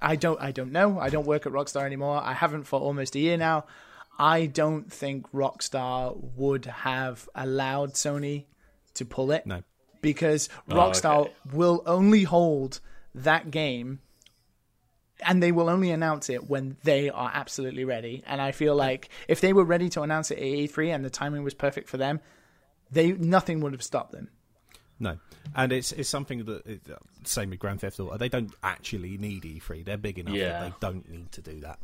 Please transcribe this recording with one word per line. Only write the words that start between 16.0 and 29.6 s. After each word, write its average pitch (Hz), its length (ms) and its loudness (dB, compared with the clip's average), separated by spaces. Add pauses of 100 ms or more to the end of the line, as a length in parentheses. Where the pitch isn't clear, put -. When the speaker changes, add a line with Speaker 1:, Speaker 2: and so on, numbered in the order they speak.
Speaker 1:
it 120 180 -6
when 135 340 -4
they 143 280 4
are 123 240 -4
absolutely 131 500 -6
ready. 117 420 -6
And 139 140 -4
I 139 120 -2
feel 151 220 2
like 131 360 0 (180)
if - 140 2
they 190 100 6
were 196 120 8
ready 175 260 2
to 160 100 -4
announce 156 300 -2
it - 80 -6
at 135 60 -6
E 143 220 0
three 156 240 -2
and 139 140 -2
the 131 60 -8
timing 147 320 -4
was 139 100 -4
perfect - 380 -4
for 131 80 -4
them, 143 220 -2 (720)
they, 160 220 4
nothing 175 480 2
would 143 120 -2
have 127 100 -10
stopped - 300 -4
them. - 180 -14 (680)
Speaker 2:
No, 87 200 -4 (360)
and 131 180 0
it's, 127 200 -2
it's 143 160 -6
something 135 380 -6
that 107 200 -10
it, 104 140 -14 (440)
same 98 260 -4
with 92 80 -8
Grand 98 240 -6
Theft 98 180 -6
Auto. 95 160 -8
They 120 140 -2
don't 113 200 -2 (120)
actually 95 560 -6
need 98 260 -8
E 78 140 -12
three. 80 240 -12